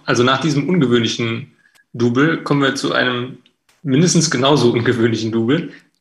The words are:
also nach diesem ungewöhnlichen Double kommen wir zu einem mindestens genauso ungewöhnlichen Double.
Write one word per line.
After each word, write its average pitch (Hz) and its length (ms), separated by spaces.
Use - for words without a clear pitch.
also 123 160
nach 131 180
diesem 143 300
ungewöhnlichen 120 880
Double 123 500
kommen 143 180
wir 135 140
zu 135 180
einem 127 460
mindestens 160 480
genauso 127 420
ungewöhnlichen 113 600
Double. 117 420